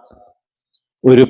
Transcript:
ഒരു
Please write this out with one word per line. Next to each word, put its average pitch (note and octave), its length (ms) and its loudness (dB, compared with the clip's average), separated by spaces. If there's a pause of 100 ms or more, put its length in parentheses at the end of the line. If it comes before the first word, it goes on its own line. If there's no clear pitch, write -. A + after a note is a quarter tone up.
(1040)
ഒരു B2+ 260 0